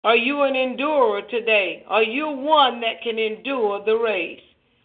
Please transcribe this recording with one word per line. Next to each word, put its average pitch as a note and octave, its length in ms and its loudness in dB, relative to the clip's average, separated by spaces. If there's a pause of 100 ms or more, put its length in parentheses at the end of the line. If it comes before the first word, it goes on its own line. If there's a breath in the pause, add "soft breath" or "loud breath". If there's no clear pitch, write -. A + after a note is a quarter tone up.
Are A3 140 4
you C#4 260 0
an C4+ 120 2
endurer B3+ 720 0
today? G#3+ 580 -2
Are G#3+ 160 2
you B3+ 280 -2
one C4+ 500 2
that A3+ 220 -4
can A3+ 160 -6
endure G#3+ 680 -2
the A3 140 2
race? G3 440 -2 (420)